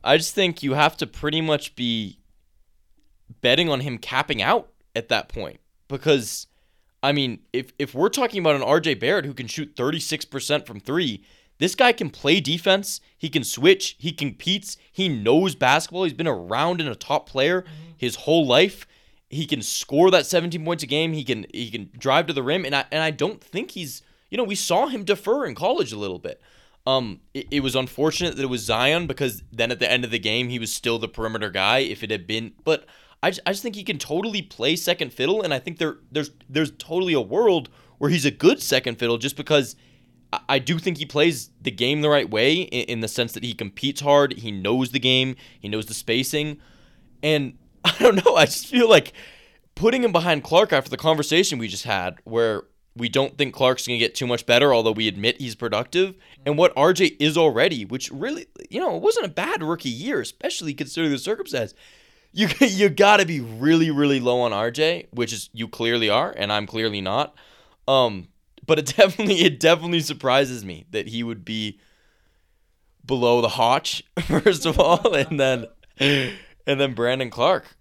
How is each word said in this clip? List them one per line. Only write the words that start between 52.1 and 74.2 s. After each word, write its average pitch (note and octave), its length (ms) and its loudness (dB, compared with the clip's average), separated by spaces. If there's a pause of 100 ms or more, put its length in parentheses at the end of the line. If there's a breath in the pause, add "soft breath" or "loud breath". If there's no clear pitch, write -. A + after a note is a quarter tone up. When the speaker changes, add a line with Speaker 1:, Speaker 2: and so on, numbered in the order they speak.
Speaker 1:
where A2+ 400 -2 (340)
we A#2 140 -6
don't C3+ 260 0
think C3+ 180 -2
Clark's B2+ 320 0
gonna A#2+ 120 -4
get A#2 160 0
too B2+ 120 -6
much A#2+ 200 -4
better, C3 260 6
although A2+ 200 4
we A2 140 -2
admit G2+ 320 -2
he's B2 160 -8
productive, B2 600 -2 (320 soft breath)
and D3 120 -2
what F3 180 6
R D#3 180 6
J - 260 2
is D3+ 160 2
already, C#3+ 480 2
which B2 260 -8
really, C4 360 -8 (240)
you A#3+ 100 -4
know, C4 160 -4
it E3+ 60 -8
wasn't A4 240 2
a - 40 -6
bad B3 320 -4
rookie D#3 280 -4
year, E3 300 -4
especially E3 540 -8
considering D3+ 380 -2
the C#3 60 -2
circumstance. D3 560 -6 (580 soft breath)
You, G3 220 2
<laughs> - 60 0
you G3+ 280 6
gotta G3 380 6
be D#3 140 -4
really, C#3+ 500 2
really C#3+ 280 2
low B2 220 2
on A#2+ 140 2
R A2 160 0
J, D#3 400 -2
which A#2+ 220 -2
is, G#2+ 200 -10
you A2+ 160 -8
clearly A#2 400 0
are, B2+ 280 2
and G2+ 140 -4
I'm G#2 160 -2
clearly G#2+ 360 -4
not. G#2+ 320 -2 (520 soft breath)
Um, A#2+ 420 2 (380)
but D#3 120 4
it D3 80 -4
<laughs> - 100 -6
definitely, G3 460 4
it C#3+ 180 2
definitely E3 400 2
surprises C3 640 0
me F2+ 260 -12
that G#2+ 180 -6
he A#2 140 -6
would A#2 220 -8
be A2 340 -6 (1300)
below A#2+ 360 2
the A#2 100 2
Hotch, B2 520 0 (100)
<laughs> - 100 -6